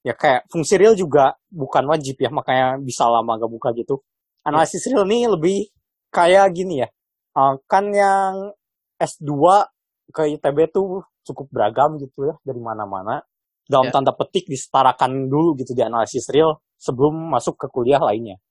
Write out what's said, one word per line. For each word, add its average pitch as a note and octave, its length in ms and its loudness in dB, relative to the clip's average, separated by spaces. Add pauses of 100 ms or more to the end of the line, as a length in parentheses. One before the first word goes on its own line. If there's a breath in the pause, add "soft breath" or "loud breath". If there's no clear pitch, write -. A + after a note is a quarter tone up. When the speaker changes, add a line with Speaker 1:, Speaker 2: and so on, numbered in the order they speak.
Speaker 1:
Ya B2 160 -6
kayak C3 320 0
fungsi E3+ 320 0
real G#3+ 160 6
juga D3 400 2 (160)
bukan C#3 320 -2
wajib C#3 320 -4
ya, B2+ 160 -2
makanya C3 480 -2
bisa C3+ 240 -4
lama A#2 320 2
gak A2+ 160 -6
buka A#2 240 -6
gitu. C3+ 240 -6
Speaker 2:
Iya. - 480 -14
Speaker 1:
Analisis D#3 400 0
real B3 160 2
nih A#3 240 0
lebih G3 400 -2 (400)
kayak F#3 480 4
gini F3+ 240 -4
ya. A2+ 80 -4 (480)
Eh, C3+ 180 4 (140)
kan G3+ 240 2
yang G3 640 0 (400)
S - 240 -6
dua D#3 480 2 (400)
ke D#3 160 -4
I D3+ 160 -4
T D3+ 160 0
B D#3+ 160 2
tuh F#3+ 320 -4 (160)
cukup C#3 320 -16
beragam B2+ 480 0
gitu C#3 320 -6
ya, - 80 -8
dari B2 240 -10
mana-mana. G#2+ 560 -8 (480)
Dalam C3 240 2
Speaker 2:
Iya. C#3 80 2
Speaker 1:
tanda C3 160 0
petik - 320 -6
disetarakan C3 800 0
dulu D#3 320 0
gitu A#2+ 160 -8
di B2 80 2
analisis A2+ 480 -4
real D#3 260 2 (220)
sebelum C#3+ 320 0 (180)
masuk C3 300 -4
ke C#3 80 -10
kuliah C3 320 2
lainnya. A2 400 -2 (100)